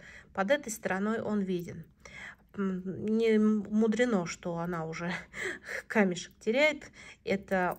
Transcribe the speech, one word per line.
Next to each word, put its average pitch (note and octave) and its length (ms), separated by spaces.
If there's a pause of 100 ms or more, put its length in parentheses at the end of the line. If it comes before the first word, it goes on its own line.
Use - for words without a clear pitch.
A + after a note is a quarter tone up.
(340)
под G3 180
этой C#4+ 220
стороной G3 480
он G#3 220
виден. E3+ 420 (720)
М, F#3+ 480
не A3 320
мудрено, G#3+ 880
что E3+ 320
она E3+ 280
уже E3 260 (340)
<laughs> - 420
камешек F#3 520
теряет. D4 440 (400)
Это F#3+ 540